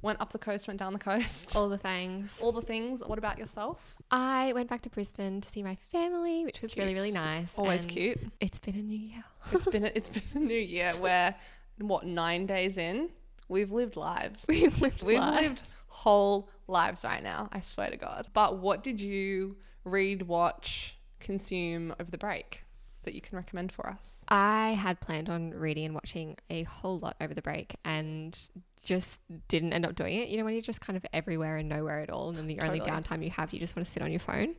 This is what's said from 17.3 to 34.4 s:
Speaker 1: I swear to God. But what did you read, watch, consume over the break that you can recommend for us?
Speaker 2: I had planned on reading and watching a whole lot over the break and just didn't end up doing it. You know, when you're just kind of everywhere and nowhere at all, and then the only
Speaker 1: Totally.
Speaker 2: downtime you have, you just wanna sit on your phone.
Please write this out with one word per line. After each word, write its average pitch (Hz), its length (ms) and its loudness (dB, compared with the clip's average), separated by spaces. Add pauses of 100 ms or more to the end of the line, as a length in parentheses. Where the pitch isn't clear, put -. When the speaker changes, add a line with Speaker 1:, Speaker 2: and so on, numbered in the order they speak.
Speaker 1:
I 190 100 -4
swear - 280 -4
to - 80 -4
God. - 380 -8
But 196 240 6
what 190 240 2
did 233 180 -2
you 196 560 -2 (280)
read, 196 380 2
watch, - 760 0 (200)
consume 175 800 -4
over 170 120 -8
the 175 80 -8
break - 460 -6 (400)
that - 100 -6
you - 80 -8
can - 160 -12
recommend 180 340 -6
for - 160 -8
us? - 400 -12
Speaker 2:
I 214 440 6
had 190 280 0
planned 160 300 -4
on 165 220 -2
reading 156 340 -2
and 156 80 -4
watching 156 420 -8 (140)
a 165 140 -4
whole 185 340 -4
lot - 200 -6
over 160 140 -4
the 160 80 -4
break - 420 -6
and 156 560 -4 (460)
just - 380 -2 (260)
didn't 165 240 2
end 170 140 2
up 175 80 -2
doing 180 240 0
it. 240 100 -2
You 208 80 -4
know, 220 80 0
when 220 80 -2
you're 226 80 -2
just - 220 -6
kind 190 160 -4
of - 160 -8
everywhere 160 420 -2
and 156 100 -2
nowhere 151 340 -2
at 151 100 -6
all, - 180 -4
and 165 80 -6
then 156 100 -6
the 156 140 -4
only 160 200 0
Speaker 1:
Totally. 160 200 -2
Speaker 2:
downtime 160 240 -4
you 165 60 -2
have, 160 240 -4
you - 40 -8
just 170 160 -4
wanna 170 120 -2
sit - 160 -6
on 156 80 -2
your 165 100 0
phone. - 380 -2